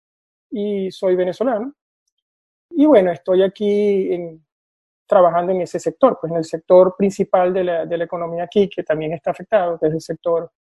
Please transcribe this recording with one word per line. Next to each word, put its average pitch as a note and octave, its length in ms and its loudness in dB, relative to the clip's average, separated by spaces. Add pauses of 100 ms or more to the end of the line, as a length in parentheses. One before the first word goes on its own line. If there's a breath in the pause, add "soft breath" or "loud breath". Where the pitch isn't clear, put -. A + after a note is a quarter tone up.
(520)
y G3+ 400 -6
soy F#3 240 -2
venezolano. G#3+ 580 -4 (1000)
Y D4+ 140 2
bueno, G3+ 260 6
estoy F#3 320 0
aquí G3+ 720 0
en, E3+ 320 -10 (600)
trabajando F3 460 2
en F#3 100 -2
ese E3+ 180 -6
sector, - 420 0
pues D#3+ 100 -8
en E3+ 60 -4
el D#3+ 80 -4
sector F3+ 520 4
principal F#3 560 0
de F#3 120 -2
la, E3 200 -2
de E3+ 120 -6
la E3+ 80 -4
economía E3+ 400 -8
aquí, G3 240 0
que E3+ 140 -8
también D#3 280 -4
está E3+ 200 -6
afectado, F3+ 460 -2
que D#3+ 100 0
es D#3 60 -2
el D#3+ 80 -6
sector E3+ 480 -4 (180)